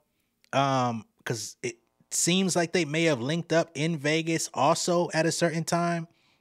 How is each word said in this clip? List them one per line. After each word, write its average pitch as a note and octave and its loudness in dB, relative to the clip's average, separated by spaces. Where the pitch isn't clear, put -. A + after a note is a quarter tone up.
um, B2+ 0
'cause - -8
it A#2 -8
seems F#3 0
like E3+ 0
they F3+ 2
may D3+ -2
have D3+ 2
linked D#3 -2
up D#3+ 2
in D#3+ -2
Vegas D#3+ -2
also E3+ 2
at D#3+ 2
a E3 2
certain E3 -2
time. E3+ -2